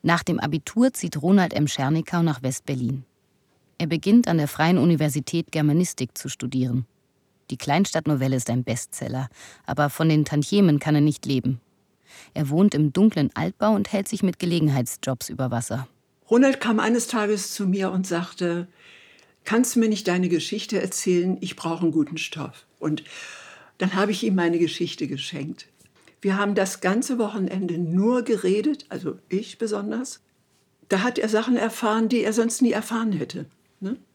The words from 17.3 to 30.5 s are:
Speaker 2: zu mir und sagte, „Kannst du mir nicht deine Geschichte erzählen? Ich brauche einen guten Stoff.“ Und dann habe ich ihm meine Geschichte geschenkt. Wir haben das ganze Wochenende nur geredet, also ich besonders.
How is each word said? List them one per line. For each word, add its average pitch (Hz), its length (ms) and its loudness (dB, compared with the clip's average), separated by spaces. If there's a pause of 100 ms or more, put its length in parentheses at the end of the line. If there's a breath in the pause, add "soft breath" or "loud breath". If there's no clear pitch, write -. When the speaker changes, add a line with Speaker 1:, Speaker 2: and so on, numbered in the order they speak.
Speaker 2:
zu 202 120 -4
mir 190 260 0
und 185 140 -2
sagte, 175 600 -4 (800 soft breath)
„Kannst 247 320 2
du 233 40 4
mir 226 80 4
nicht 208 200 -2
deine 180 200 2
Geschichte 180 520 -2
erzählen? 185 600 0
Ich - 140 -8
brauche 165 280 -6
einen 165 100 2
guten 160 240 0
Stoff.“ - 500 -10 (140)
Und 156 240 -4 (760 loud breath)
dann 190 160 -2
habe 202 160 0
ich 208 140 -2
ihm 202 100 2
meine 170 240 2
Geschichte 170 480 -2
geschenkt. 139 600 -10 (540 soft breath)
Wir 196 160 0
haben 202 180 2
das 190 260 0
ganze 233 380 0
Wochenende 190 600 -2
nur 190 440 2
geredet, 214 680 0
also - 300 -8 (100)
ich 202 300 -6
besonders. 214 640 -6 (680)